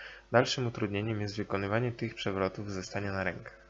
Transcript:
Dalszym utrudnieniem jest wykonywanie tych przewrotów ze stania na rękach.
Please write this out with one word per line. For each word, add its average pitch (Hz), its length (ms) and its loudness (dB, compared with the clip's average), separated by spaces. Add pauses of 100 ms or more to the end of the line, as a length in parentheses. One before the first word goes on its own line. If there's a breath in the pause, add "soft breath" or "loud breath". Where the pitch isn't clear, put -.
(320 loud breath)
Dalszym 123 340 4
utrudnieniem 107 540 0
jest 104 160 -2
wykonywanie 104 560 0
tych 117 220 -4
przewrotów 98 580 0
ze 92 100 -4
stania 101 300 -2
na 95 120 0
rękach. 90 320 -4 (140)